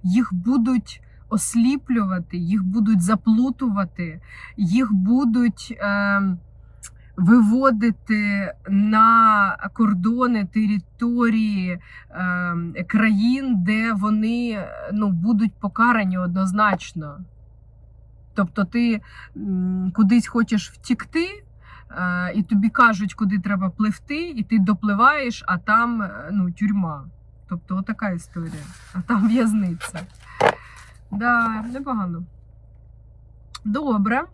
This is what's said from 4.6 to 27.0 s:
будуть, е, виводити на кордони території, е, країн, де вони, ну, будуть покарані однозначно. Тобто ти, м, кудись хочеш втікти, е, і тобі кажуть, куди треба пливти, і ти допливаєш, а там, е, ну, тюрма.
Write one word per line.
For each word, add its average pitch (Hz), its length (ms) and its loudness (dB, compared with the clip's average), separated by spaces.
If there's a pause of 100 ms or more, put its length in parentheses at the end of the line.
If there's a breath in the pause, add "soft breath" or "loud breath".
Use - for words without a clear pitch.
будуть, 233 840 2
е, 202 580 0 (800 soft breath)
виводити 214 1400 4 (160)
на 214 880 4 (160)
кордони 220 720 0
території, 214 1300 -2 (320 loud breath)
е, 175 760 -4
країн, 220 760 2
де 220 300 0
вони, 214 760 -2 (260)
ну, 208 180 0
будуть 208 480 0
покарані 208 580 0
однозначно. 180 1000 -2 (1120)
Тобто 196 320 -2
ти, 233 360 0 (360 loud breath)
м, 185 580 -2
кудись 220 320 4
хочеш 226 440 -2
втікти, 349 720 -6 (480 loud breath)
е, 180 440 -4
і 196 80 0
тобі 214 260 2
кажуть, 214 440 0
куди 202 260 -2
треба 190 300 -4
пливти, 285 600 -6
і 240 140 -8
ти 226 160 0
допливаєш, 214 880 2
а 185 100 -2
там, 226 440 0
е, 185 300 -10
ну, 185 200 -2
тюрма. 175 540 -2 (440)